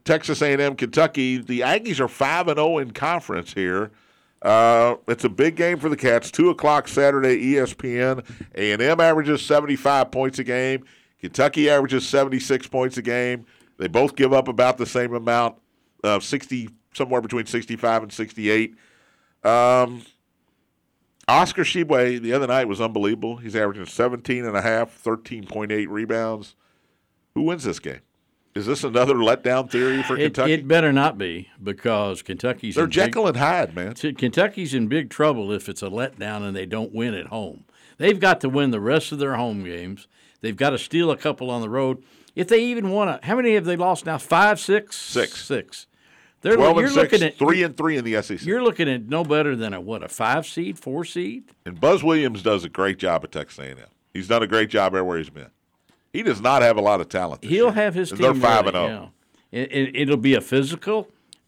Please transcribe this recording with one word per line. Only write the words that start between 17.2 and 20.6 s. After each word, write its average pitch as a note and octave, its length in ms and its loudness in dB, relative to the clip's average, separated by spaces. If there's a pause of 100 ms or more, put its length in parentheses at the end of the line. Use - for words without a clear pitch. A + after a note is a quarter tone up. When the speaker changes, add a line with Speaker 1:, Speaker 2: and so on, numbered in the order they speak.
Speaker 1:
between A2+ 240 -4
sixty-five A2+ 580 -2
and G#2+ 80 -14
sixty-eight. A2 640 -2 (680)
Um, A#2+ 580 4 (1300)